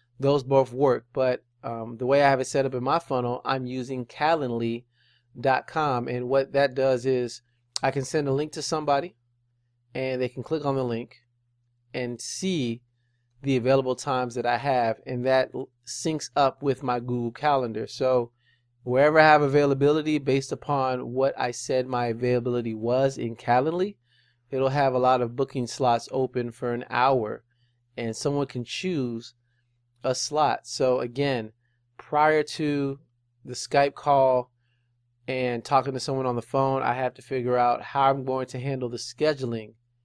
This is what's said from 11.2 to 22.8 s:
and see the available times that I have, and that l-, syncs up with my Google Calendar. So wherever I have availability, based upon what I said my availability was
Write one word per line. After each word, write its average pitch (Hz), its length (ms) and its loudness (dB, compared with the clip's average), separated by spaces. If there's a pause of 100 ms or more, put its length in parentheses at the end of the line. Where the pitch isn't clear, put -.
and 123 280 -6
see 139 600 -4 (580)
the 135 160 0
available 127 380 2
times 123 400 -4
that 117 100 -4
I 120 120 2
have, 123 480 0
and 123 200 -4
that 131 280 4
l-, 131 160 -8 (160)
syncs - 500 -6
up 143 260 2
with 139 220 -2
my 123 160 -2
Google 120 320 -4
Calendar. 120 560 -2
So 127 440 0 (520)
wherever 143 360 4
I 156 40 12
have 151 180 10
availability, 143 800 2
based 135 320 -2
upon 131 600 -2
what 131 280 0
I 127 120 -2
said 127 360 -2
my 123 200 -2
availability 120 680 0
was 127 420 0